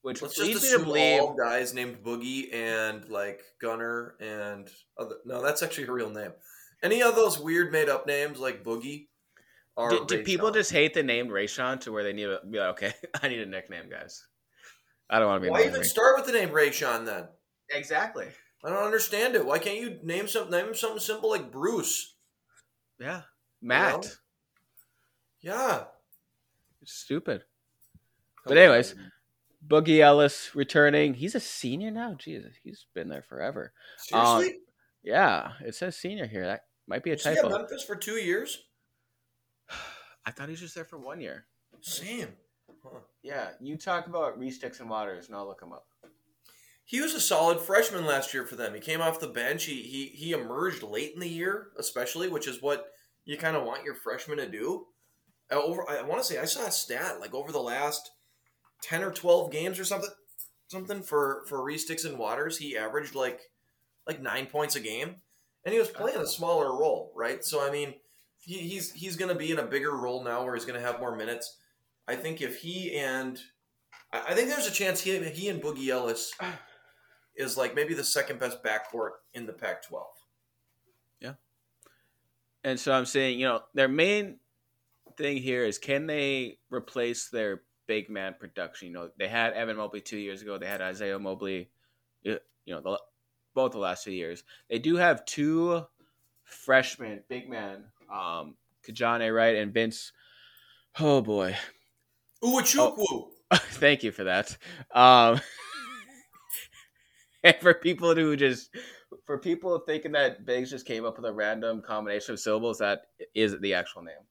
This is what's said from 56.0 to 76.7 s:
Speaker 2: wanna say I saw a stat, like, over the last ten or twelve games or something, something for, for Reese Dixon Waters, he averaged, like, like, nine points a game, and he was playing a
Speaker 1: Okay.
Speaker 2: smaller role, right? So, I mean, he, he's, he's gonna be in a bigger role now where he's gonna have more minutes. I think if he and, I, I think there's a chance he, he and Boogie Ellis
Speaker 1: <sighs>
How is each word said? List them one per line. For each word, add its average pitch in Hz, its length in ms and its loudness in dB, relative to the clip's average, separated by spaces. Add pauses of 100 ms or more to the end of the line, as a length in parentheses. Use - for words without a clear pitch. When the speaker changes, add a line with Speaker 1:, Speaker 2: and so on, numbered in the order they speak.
Speaker 2:
wanna 156 220 -4
say 147 160 -4
I 151 60 -4
saw 233 200 -4
a 190 60 -4
stat, 123 480 -4
like, 101 160 -12
over 143 160 -8
the 143 100 -2
last 135 480 -4 (720)
ten 165 220 -4
or 190 80 -4
twelve 170 400 4
games 180 280 -4
or 185 60 -8
something, 196 240 -4 (580)
something 190 360 -10
for, 143 440 0
for 135 160 -6
Reese 151 220 -6
Dixon 160 320 -8
Waters, 127 400 -4
he 143 200 -10
averaged, 113 380 -6
like, 127 260 -4 (680)
like, 151 140 -8
nine 131 240 -4
points 147 300 -2
a 143 40 -4
game, 120 360 -6 (480)
and 190 100 -4
he 226 60 4
was 220 100 2
playing 233 280 -4
a 170 40 -2
Speaker 1:
Okay. 147 80 -4
Speaker 2:
smaller 165 420 0
role, 139 440 0
right? 117 280 -4
So, 143 240 0
I 139 40 -2
mean, 143 240 -6 (420)
he, 180 220 -14
he's, 175 320 -6
he's 175 240 -10
gonna 180 180 -2
be 156 160 -4
in 160 80 0
a 131 80 -2
bigger 139 320 -2
role 123 260 -4
now 123 220 -4
where 123 80 -4
he's 117 120 -6
gonna 123 160 -8
have 120 180 -4
more 120 160 -4
minutes. 117 420 -8 (500)
I 127 80 -4
think 160 260 -8
if 123 180 -6
he 180 360 -8
and, 131 440 -4 (760)
I, - 160 -4
I - 60 0
think 247 140 2
there's 277 180 -2
a 196 40 -2
chance 190 300 0
he, 190 160 -2 (120)
he 175 200 -6
and 175 100 -6
Boogie 139 300 -6
Ellis 120 500 -2
Speaker 1:
<sighs> - 960 -16